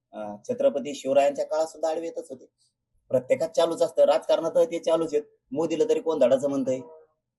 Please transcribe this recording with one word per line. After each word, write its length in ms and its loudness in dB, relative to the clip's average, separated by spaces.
अ, 240 -12
छत्रपती 460 -2
शिवरायांच्या 500 2
काळात 220 -2
सुद्धा 220 -6
आडवे 160 -4
येतच 240 -10
होते. 160 -18
प्रत्येकात 400 0
चालूच 320 0
असतं, 240 4
राजकारणात 460 2
ते 280 2
चालूच 340 0
आहेत. 100 0
मोदीला 380 -2
तरी 100 2
कोण 200 -2
धाडाचं 300 4
म्हणतंय 300 -2